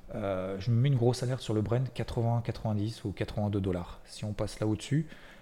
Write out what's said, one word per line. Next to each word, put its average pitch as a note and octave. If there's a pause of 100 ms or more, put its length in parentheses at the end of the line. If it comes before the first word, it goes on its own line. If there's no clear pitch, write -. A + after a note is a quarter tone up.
(160)
Euh, G2
je G#2+
me A2+
mets B2+
une C#3
grosse A#2+
alerte B2+
sur A2+
le G#2+
Brent, B2
quatre-vingts, A#2
quatre-vingt-dix A2
ou G2+
quatre-vingt-deux G#2
dollars. F2+
Si -
on G#2+
passe G#2
là A2
au-dessus, C3+ (340)